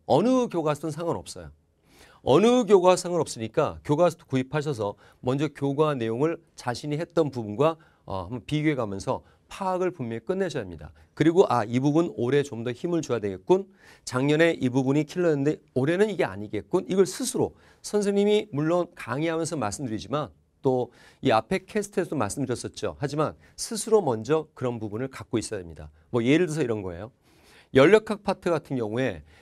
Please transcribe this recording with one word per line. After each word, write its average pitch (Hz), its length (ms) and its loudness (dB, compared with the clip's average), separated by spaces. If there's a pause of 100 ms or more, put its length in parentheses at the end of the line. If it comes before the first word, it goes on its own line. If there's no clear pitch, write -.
어느 233 400 4
교과서든 156 460 -4
상관없어요. 98 580 -8 (720)
어느 220 420 6
교과서 180 380 6
상관없으니까 127 800 -2
교과서 160 340 2 (100)
구입하셔서 131 640 -4 (240)
먼저 139 300 -2
교과 143 460 0
내용을 123 440 -2 (160)
자신이 147 440 -6
했던 160 320 0
부분과, 120 460 -2 (300)
어, 95 160 -6
한번 107 240 -10
비교해 151 300 0
가면서 101 480 -4 (240)
파악을 185 420 -4
분명히 117 300 -8
끝내셔야 180 420 -4
합니다. 80 300 -14 (220)
그리고 170 340 6
'아, 120 160 2
이 120 160 0
부분 147 360 2
올해 127 280 2
좀 117 180 -8
더 120 80 -4
힘을 170 320 -4
줘야 120 160 -2
되겠군. 104 500 0 (360)
작년에 151 480 4
이 127 160 -2
부분이 135 360 2
킬러였는데 151 520 0 (180)
올해는 170 340 2
이게 175 160 -2
아니겠군.' 104 640 -4
이걸 180 180 4
스스로 185 500 -4 (260)
선생님이 208 720 2
물론 160 420 0
강의하면서 160 640 -4
말씀드리지만 110 760 -6 (320)
또 127 280 0 (340)
이 - 60 4
앞에 - 360 0
캐스트에서도 202 500 -4
말씀드렸었죠. 110 800 -4
하지만 139 360 -2 (220)
스스로 220 460 0
먼저 139 520 0
그런 120 260 -6
부분을 110 260 -6
갖고 117 320 -6
있어야 104 220 -6
됩니다. 80 280 -16 (220)
뭐 120 140 0
예를 156 220 4
들어서 156 160 -4
이런 110 200 -2
거예요. 92 300 -12 (640)
연력학 202 500 6
파트 185 260 -2
같은 151 260 -2
경우에 110 460 -4 (200)